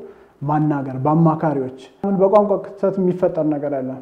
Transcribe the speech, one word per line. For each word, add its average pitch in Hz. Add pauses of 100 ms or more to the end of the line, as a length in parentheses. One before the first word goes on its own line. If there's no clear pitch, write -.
(420)
ማናገር 143
በአማካሪዎች። 151 (180)
አሁን 196
በቋንቋ 196
ክፍተት -
የሚፈጠር 180
ነገር 147
አለ። 131 (120)